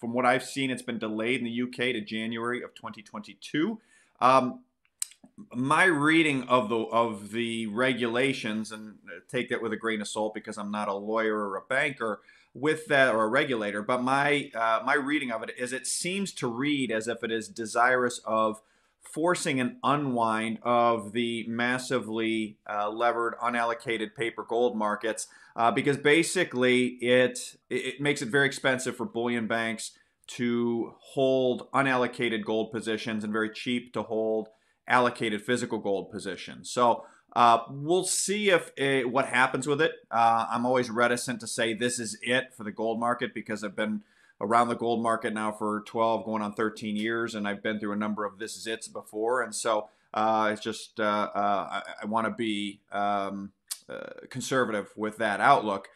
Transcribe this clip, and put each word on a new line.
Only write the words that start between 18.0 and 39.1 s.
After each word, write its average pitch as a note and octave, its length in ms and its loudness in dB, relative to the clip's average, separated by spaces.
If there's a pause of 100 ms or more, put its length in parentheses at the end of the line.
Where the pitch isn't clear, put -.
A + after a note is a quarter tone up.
of A2 380 0 (400)
forcing E3 580 0
an A#2+ 220 -2
unwind A2+ 800 0
of A#2 500 2
the A#2 360 -2
massively, A2+ 1080 -2 (100)
uh, G#2 220 -2
levered, A#2 540 0
unallocated A#2 720 -2
paper A2+ 280 -6
gold A#2 320 0
markets, G#2+ 520 -2 (280)
uh, A#2 160 4
because C3+ 280 2
basically C#3+ 880 4 (160)
it, B2 540 2 (120)
it, B2 60 -4
it C3 260 -4
makes C#3+ 220 0
it B2+ 60 -4
very C#3 180 4
expensive B2+ 500 0
for A#2+ 80 -4
bullion A#2 420 -2
banks A2+ 440 -4 (380)
to A#2+ 680 0
hold C3 760 0
unallocated B2 680 0
gold A2 300 -2
positions A2 500 -4
and G#2+ 120 -4
very A2 160 0
cheap B2 420 -4
to A2 100 -4
hold A2 460 -2 (400)
allocated A#2+ 540 2
physical A#2+ 360 -2
gold G2 340 -2
positions. F2 580 -10
So, A#2+ 360 4 (280)
uh, A#2+ 240 8 (100)
we'll D3+ 360 0
see G3+ 460 0
if E3+ 260 4
it, C3+ 340 0